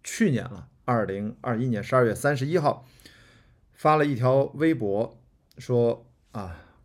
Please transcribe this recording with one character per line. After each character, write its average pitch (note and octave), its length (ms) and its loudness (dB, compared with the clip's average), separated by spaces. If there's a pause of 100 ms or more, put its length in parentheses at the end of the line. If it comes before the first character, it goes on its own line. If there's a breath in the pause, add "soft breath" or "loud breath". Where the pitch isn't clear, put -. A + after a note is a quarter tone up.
去 - 260 0
年 A2 140 -2
了， - 240 -16 (160)
二 A#2 200 0
零 G2 360 -6
二 A#2 200 -4
一 B2+ 60 -2
年 A2+ 160 -2
十 C3 140 0
二 B2+ 80 6
月 A2 100 0
三 C#3+ 220 -2
十 C3 100 -4
一 D#3+ 100 -2
号， D3 300 0 (840 soft breath)
发 D#3 240 2
了 D3+ 80 4
一 D3 100 0
条 B2+ 280 2 (140)
微 D#3+ 180 2
博， G#2 440 -4 (380)
说 A#2+ 500 0 (260)
啊， F#2 340 -12 (180)